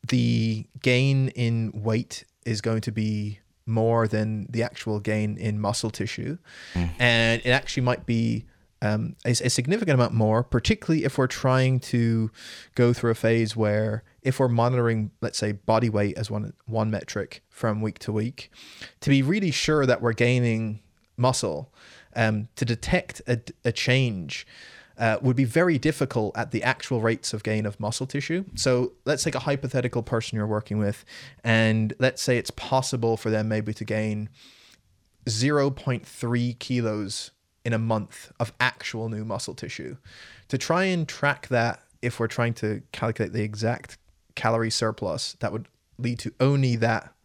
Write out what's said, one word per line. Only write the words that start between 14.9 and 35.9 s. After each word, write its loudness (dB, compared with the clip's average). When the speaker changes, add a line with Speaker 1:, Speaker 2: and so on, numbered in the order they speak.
Speaker 1:
let's -4
say, 0
body 2
weight 0
as -4
one, -6
one -2
metric -6
from -2
week -4
to -6
week, -4
to -2
be 6
really 2
sure 2
that 4
we're 2
gaining 2
muscle, 0
um, 2
to -2
detect -2
a, 0
a 2
change, 0
uh, 2
would 4
be 4
very 2
difficult 0
at -4
the -2
actual -2
rates 0
of -6
gain -2
of -6
muscle -4
tissue. -4
So 2
let's 0
take -2
a -2
hypothetical -2
person -2
you're 0
working -2
with, -2
and 4
let's 2
say 2
it's -2
possible 0
for -4
them 0
maybe -2
to -8
gain -2
zero 2
point -4